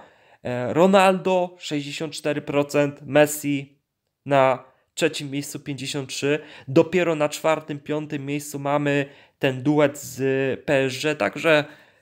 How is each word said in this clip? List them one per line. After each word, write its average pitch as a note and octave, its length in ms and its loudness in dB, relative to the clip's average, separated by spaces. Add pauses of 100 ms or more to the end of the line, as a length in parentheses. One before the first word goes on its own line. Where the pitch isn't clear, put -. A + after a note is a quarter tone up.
(420)
E, B2 300 -4
Ronaldo, F#3 840 4
sześćdziesiąt C#3+ 560 -8
cztery D3 280 -4
procent, C#3+ 600 0
Messi C#3+ 760 0 (480)
na C3 380 4 (300)
trzecim D3+ 360 -4
miejscu, C#3 300 -8
pięćdziesiąt C3+ 480 -8
trzy. C#3+ 300 -2 (300)
Dopiero E3 460 4
na D3 140 0
czwartym, D3+ 520 -2
piątym D3 460 -6
miejscu C#3+ 320 -6
mamy C#3+ 480 0 (320)
ten B2+ 240 -2
duet D3 360 2
z C3+ 680 -2
P D#3 100 0
S C3+ 280 0
G, D3+ 140 -2
także D3 480 2 (380)